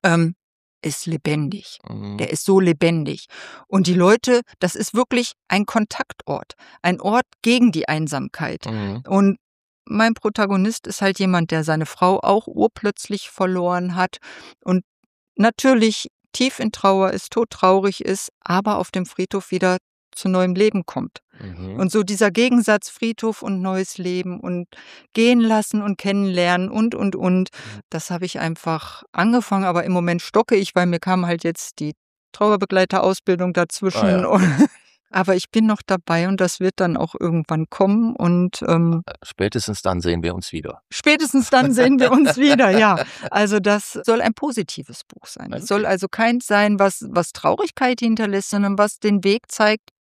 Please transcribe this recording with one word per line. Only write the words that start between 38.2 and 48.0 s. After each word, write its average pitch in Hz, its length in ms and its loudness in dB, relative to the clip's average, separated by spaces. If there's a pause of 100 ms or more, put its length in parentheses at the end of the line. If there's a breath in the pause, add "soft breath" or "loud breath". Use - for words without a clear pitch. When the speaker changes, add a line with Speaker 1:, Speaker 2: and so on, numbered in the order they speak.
Speaker 1:
ähm, 165 360 2 (200)
Speaker 2:
Spätestens 104 600 -4
dann 92 180 0
sehen 85 220 0
wir 87 100 -2
uns 90 180 -10
wieder. - 300 -10 (100)
Speaker 1:
Spätestens 302 580 0
dann 262 240 4
sehen 254 260 4
wir 254 120 4
uns 277 260 4
wieder, 269 340 4
ja. 202 320 4 (120)
Speaker 2:
<laughs> - 160 -12
Speaker 1:
Also 208 280 2
das 202 340 -2 (100)
soll 233 180 2
ein 226 120 -6
positives 220 720 -8
Buch - 240 -20
sein. - 260 -14
Es 165 140 -10
soll 208 140 0
Speaker 2:
Okay. 202 100 -2
Speaker 1:
also 190 160 -2
keins 240 400 -2
sein, 208 320 2
was, 196 300 2
was - 220 -2
Traurigkeit 254 680 -2
hinterlässt, 220 500 -2